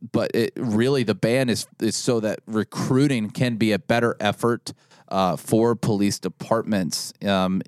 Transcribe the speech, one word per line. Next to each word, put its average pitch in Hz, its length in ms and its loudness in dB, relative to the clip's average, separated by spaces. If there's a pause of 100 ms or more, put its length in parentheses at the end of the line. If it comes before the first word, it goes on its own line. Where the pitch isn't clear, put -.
(120)
but 113 220 0
it 110 220 0
really, 120 480 0
the 104 100 0
ban 120 340 2
is, - 180 -2 (140)
is 104 140 0
so 120 260 0
that 104 260 -2
recruiting 113 840 0
can 123 260 -2
be 107 160 2
a 98 60 2
better 117 400 0
effort, 110 540 -2 (380)
uh, 92 260 2
for 117 380 2
police 101 440 0
departments, - 960 -4 (100)
um, 95 440 0